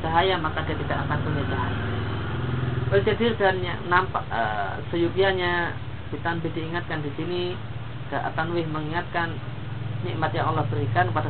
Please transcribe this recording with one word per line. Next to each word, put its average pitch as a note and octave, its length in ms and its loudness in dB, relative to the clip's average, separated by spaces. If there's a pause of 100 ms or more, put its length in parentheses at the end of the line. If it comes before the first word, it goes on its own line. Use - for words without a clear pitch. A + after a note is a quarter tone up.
cahaya, E3+ 400 4
maka D#3 240 -2
dia D#3 160 -2
tidak D3 240 0
akan C#3+ 160 0
punya D3 320 0
cahaya. - 260 0 (1080)
Wal G3 160 6
jadir, A3+ 320 2
dan F#3+ 240 4
ya, F3+ 160 -2 (160)
nampak, F#3 400 4
eh, G#2 560 0
seyukianya F3 880 2 (320)
ditanbih, E3 480 -2
diingatkan D#3+ 480 -4
di C#3+ 160 -4
sini, F3+ 220 -2 (640)
Tanwih D#3+ 640 -2
mengingatkan E3 640 -2 (640)
nikmat D#3+ 320 0
yang D3+ 160 2
Allah D#3 240 2
berikan D#3+ 400 4
kepada D#3 180 0